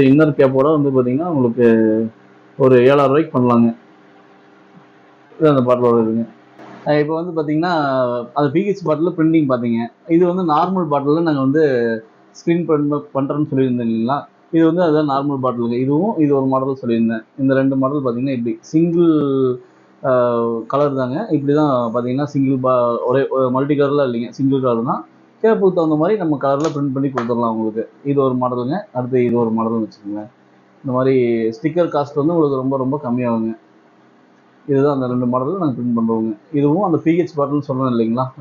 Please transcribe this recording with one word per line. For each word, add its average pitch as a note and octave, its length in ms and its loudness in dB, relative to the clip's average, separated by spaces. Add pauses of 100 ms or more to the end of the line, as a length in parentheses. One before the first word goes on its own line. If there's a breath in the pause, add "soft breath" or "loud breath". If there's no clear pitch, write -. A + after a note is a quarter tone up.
inner C#3+ 320 6
cap-ஓட C3+ 380 2
வந்து C#3+ 220 2
பாத்தீங்கன்னா, C3 340 0
உங்களுக்கு B2 400 2 (920)
ஒரு C3 240 4
ஏழாயிரம் C#3 260 6
ரூபாய்க்கு D#3 240 0
பண்ணலாங்க. A#2+ 380 4 (1600)
இது D#3 180 0
அந்த C#3 120 4
பாட்டிலோட B2 360 4
இதுங்க. A2+ 260 0 (600)
அஹ், D3+ 140 2
இப்போ D3+ 140 0
வந்து E3+ 200 -6
பாத்தீங்கன்னா, D#3+ 400 -2 (600)
அந்த D3 180 0
பி E3 100 0
ஹெச் G3 220 -4
பாட்டில் D#3+ 300 0
பிரிண்டிங் D#3+ 340 2
பாத்தீங்க. A#2+ 320 0 (280)
இது E3+ 180 4
வந்து F3+ 200 0
நார்மல் F3 420 0
பாட்டில்ல C#3+ 340 0
நாங்க D#3 180 0
வந்து C3+ 240 2 (720)
ஸ்கிரீன் E3+ 300 -2
பண்ண, D3 300 0 (160)
பண்றோம்னு C#3+ 360 -2
சொல்லியிருந்தேன் B2+ 400 0
இல்லைங்களா? A2+ 300 -2 (340)
இது E3 140 4
வந்து E3 160 2
அதான் D3+ 280 2
நார்மல் C#3 300 -2
பாட்டிலுங்க. A#2+ 340 -2
இதுவும் D3 440 0
இது C#3+ 180 2
ஒரு C3+ 100 0
மாடல் C3+ 320 -2
சொல்லியிருந்தேன். A2+ 460 -2 (140)
இந்த C3+ 160 0
ரெண்டு C3+ 220 2
மாடல் C3+ 280 0
பாத்தீங்கன்னா, B2+ 320 -4
இப்படி A#2 260 -4
சிங்கிள், E3+ 460 0 (960 loud breath)
அஹ், A#2+ 640 0
கலர் C#3 300 0
தாங்க. C3+ 360 -4
இப்படி C#3+ 220 0
தான் C3 400 0
பாத்தீங்கன்னா, B2 300 -2
சிங்கிள் C#3 360 -2
பா-, B2 460 0
ஒரே, B2+ 160 2 (280)
மல்டி C#3 260 -2
கலர்லாம் C#3+ 320 2
இல்லைங்க, A#2 220 -4
சிங்கிள் C3+ 320 0
கலர் A#2+ 220 0
தான். E3 180 -4 (420)
கேப்புக்கு G3 300 2
தகுந்த D#3+ 220 0
மாதிரி E3+ 220 0
நம்ம D#3+ 240 -2
கலர்ல C#3+ 260 0
பிரிண்ட் C#3+ 260 -4
பண்ணி C#3 160 -2
கொடுத்துடலாம் A#2+ 420 -2
உங்களுக்கு. A2 380 -6 (140)
இது C#3 180 0
ஒரு C3 140 0
மாடலுங்க. B2 400 -4 (180)
அடுத்து B2 320 0
இது A#2 120 0
ஒரு A#2 120 0
மாடல்னு A2+ 320 -2
வச்சுக்கோங்களேன். G#2 480 -10 (540)
இந்த C3 100 -6
மாதிரி C3 220 0 (340)
ஸ்டிக்கர் D#3 400 -2
காஸ்ட் C#3+ 260 -4
வந்து D3+ 180 0
உங்களுக்கு D3+ 220 0
ரொம்ப, C3 220 -2
ரொம்ப C3 260 -4
கம்மியாகுங்க. A#2 480 -2 (1120)
இதுதான் C#3+ 280 2
அந்த C3 140 -2
ரெண்டு B2 180 -2
மாடல் C3 320 -2
நாங்க D#3 160 -2
பிரிண்ட் A#2+ 220 -4
பண்றோங்க. A2+ 420 -2 (160)
இதுவும் D3 300 0
அந்த E3+ 140 0
பி D#3+ 140 0
ஹெச் E3+ 260 -2
பாட்டில்னு C#3+ 300 -2
சொன்னோம் C3 220 -2
இல்லைங்களா, A#2 360 -2 (160)